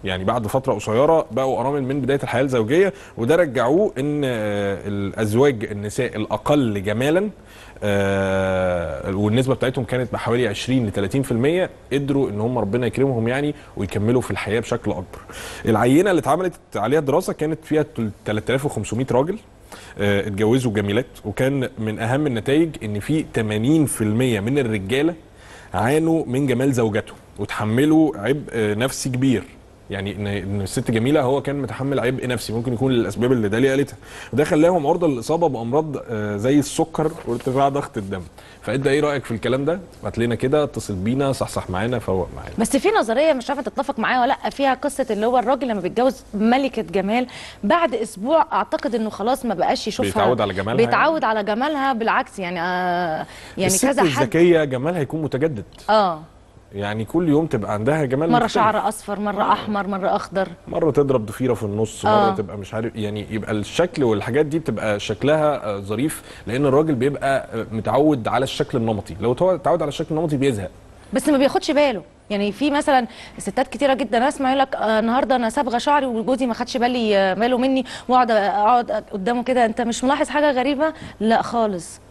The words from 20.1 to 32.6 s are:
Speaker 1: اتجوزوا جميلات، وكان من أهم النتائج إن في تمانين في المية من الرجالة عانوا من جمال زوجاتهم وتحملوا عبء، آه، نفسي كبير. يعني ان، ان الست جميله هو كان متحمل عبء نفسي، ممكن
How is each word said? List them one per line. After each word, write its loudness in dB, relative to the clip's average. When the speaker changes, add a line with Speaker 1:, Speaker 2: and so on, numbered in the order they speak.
Speaker 1:
اتجوزوا 0
جميلات، 0
وكان -2
من -4
أهم 0
النتائج 2
إن -4
في -2
تمانين 2
في -4
المية 2
من 0
الرجالة 0
عانوا 2
من 0
جمال 2
زوجاتهم -2
وتحملوا 2
عبء، -2
آه، 0
نفسي -2
كبير. 2
يعني -6
ان، -4
ان -4
الست -4
جميله 2
هو 2
كان -4
متحمل -4
عبء -2
نفسي، -4
ممكن -2